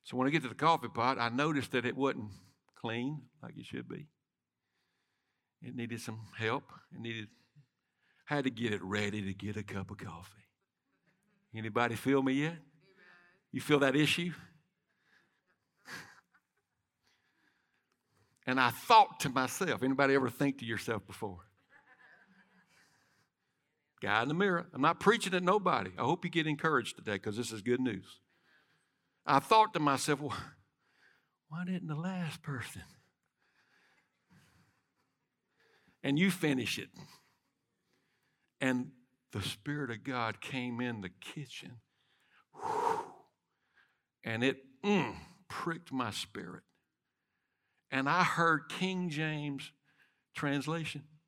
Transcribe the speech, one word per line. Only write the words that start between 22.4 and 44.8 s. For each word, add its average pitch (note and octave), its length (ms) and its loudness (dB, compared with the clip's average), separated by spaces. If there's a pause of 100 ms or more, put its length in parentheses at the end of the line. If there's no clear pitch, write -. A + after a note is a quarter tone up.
Guy G#2 200 4
in B2+ 80 2
the D3+ 40 0
mirror. F3 400 0
I'm B2+ 80 -4
not D#3+ 180 4
preaching G3+ 340 4
at F3+ 100 0
nobody. F3 540 2
I C3 60 -2
hope B2 200 2
you F3 80 -4
get D#3+ 160 0
encouraged D3+ 480 0
today G2+ 240 -4
'cause G#2+ 160 -6
this A2+ 160 -4
is G#2+ 100 -8
good B2 200 2
news. G#2 400 -4 (1040)
I C#3 140 6
thought G#3+ 340 6
to F3 60 0
myself, C#3+ 420 2
"Well, - 340 -8 (960)
why E3+ 160 -6
didn't F3+ 220 -4
the D#3 80 -2
last F3 460 -6
person?" B2 420 -8 (3250)
And C#3+ 160 2
you F#3 140 6
finish C3 480 0
it. - 100 -12 (1700)
And B2+ 320 0 (380)
the G2+ 100 -4
Spirit C#3+ 500 -6
of A2 120 -10
God A#2+ 380 -2
came B2 400 -6
in A#2+ 200 -4
the F#2 80 -6
kitchen, - 640 -14 (800)
whew, - 460 -2 (1200)
and A2+ 200 -2
it, C3 140 2 (260)